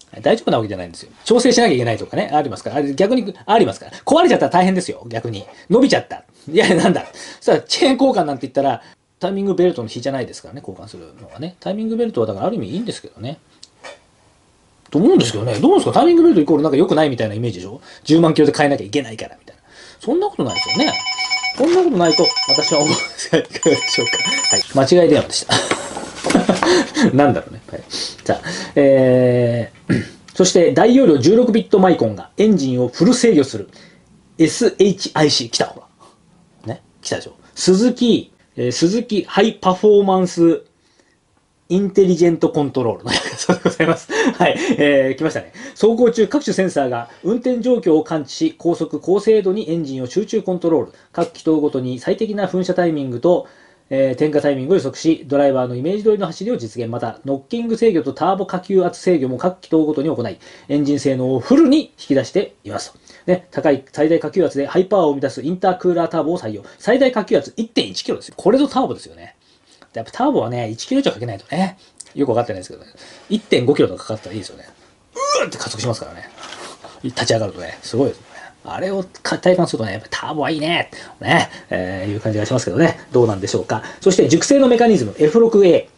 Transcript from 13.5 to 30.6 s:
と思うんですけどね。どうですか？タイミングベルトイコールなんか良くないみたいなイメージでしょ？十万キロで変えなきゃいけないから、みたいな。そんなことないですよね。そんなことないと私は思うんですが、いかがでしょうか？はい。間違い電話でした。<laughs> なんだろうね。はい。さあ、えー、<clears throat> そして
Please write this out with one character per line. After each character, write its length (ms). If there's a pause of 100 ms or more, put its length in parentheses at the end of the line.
と 100
思 140
う 20
ん 20
で 80
す 60
け 60
ど 80
ね。 140
ど 120
う 40
で 60
す 40
か？ 80
タ 100
イ 40
ミ 60
ン 40
グ 60
ベ 60
ル 60
ト 60
イ 40
コ 100
ー 20
ル 60
な 60
ん 20
か 60
良 80
く 100
な 100
い 40
み 80
た 80
い 40
な 60
イ 40
メ 80
ー 40
ジ 80
で 40
し 40
ょ？ 140 (220)
十 160
万 140
キ 80
ロ 60
で 60
変 120
え 40
な 80
き 40
ゃ 20
い 60
け 120
な 100
い 60
か 100
ら、 120
み 60
た 80
い 20
な。 60 (380)
そ 140
ん 60
な 80
こ 80
と 80
な 80
い 40
で 60
す 100
よ 60
ね。 160 (640)
そ 80
ん 80
な 100
こ 60
と 80
な 120
い 40
と 120 (240)
私 240
は 60
思 80
う 20
ん 40
で 60 (180)
す 120
が、 100
い 40
か 260
が 60
で 120
し 140
ょ 20
う 40
か？ 100 (640)
は 40
い。 40
間 140
違 40
い 20
電 100
話 80
で 60
し 120
た。 80 (1600)
<laughs> 40
な 120
ん 60
だ 80
ろ 80
う 40
ね。 80 (100)
は 60
い。 120
さ 460
あ、 60 (340)
え 960 (160)
ー、 160 (120)
<clears throat> 200
そ 100
し 80
て 200